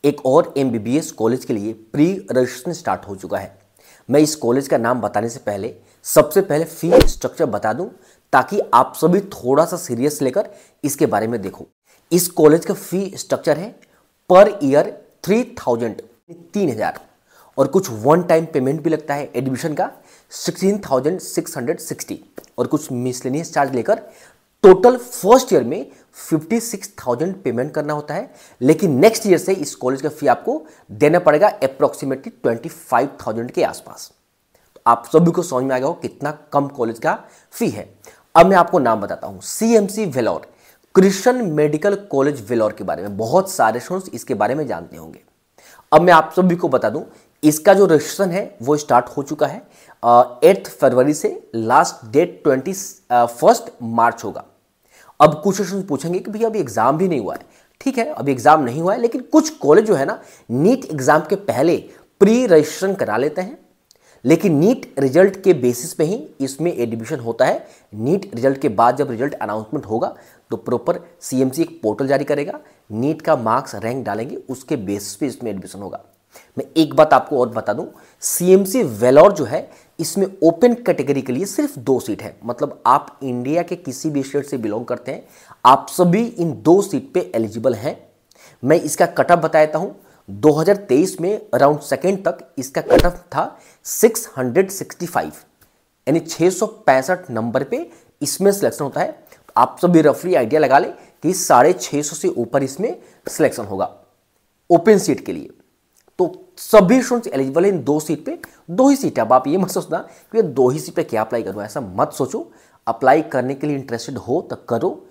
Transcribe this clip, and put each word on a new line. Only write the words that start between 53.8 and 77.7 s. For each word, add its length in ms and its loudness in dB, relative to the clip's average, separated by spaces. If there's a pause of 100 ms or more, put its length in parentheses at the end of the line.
मार्च 400 0
होगा। 220 -12 (720)
अब 240 4
कुछ 120 0
स्टूडेंट्स 340 -6
पूछेंगे 300 -4
कि 120 -10
भैया 160 -2
अभी 120 -2
एग्जाम 380 0
भी 100 0
नहीं 120 -2
हुआ 160 -8
है। 100 -16 (360)
ठीक 160 -4
है, 80 -2
अभी 260 -4
एग्जाम 320 4
नहीं 180 -4
हुआ 120 0
है, 60 -4
लेकिन 220 -2
कुछ 280 2
कॉलेज 360 4
जो 100 2
है 100 0
ना 140 -6 (300)
नीट 360 2
एग्जाम 360 2
के 140 -4
पहले 420 0 (440)
प्री 240 4
रजिस्ट्रेशन 500 2
करा 220 -4
लेते 240 -4
हैं, 160 -10 (680)
लेकिन 320 2
नीट 420 0
रिजल्ट 440 2
के 100 4
बेसिस 400 -2
पे 100 -2
ही 140 -2 (240)
इसमें 320 -4
एडमिशन 460 -6
होता 260 -2
है। 200 -2 (280)
नीट 420 -2
रिजल्ट 220 0
के 120 -2
बाद 280 2
जब 140 -4
रिजल्ट 220 -6
अनाउंसमेंट 520 -8
होगा 300 -4 (360)
तो 60 -6
प्रॉपर 420 -4 (220)
सीएमसी 400 -2
एक 220 -6
पोर्टल 240 -2
जारी 160 0
करेगा, 360 -4 (320)
नीट 300 -4
का 140 2
मार्क्स 400 -2
रैंक 300 -8
डालेंगे, 320 -8 (120)
उसके 260 -8
बेसिस 400 -8
पे 120 -6
इसमें 240 -8
एडमिशन 300 -14
होगा। 180 -14 (580)
मैं 80 -8 (120)
एक 180 2
बात 180 6
आपको 260 2
और 100 2
बता 240 -4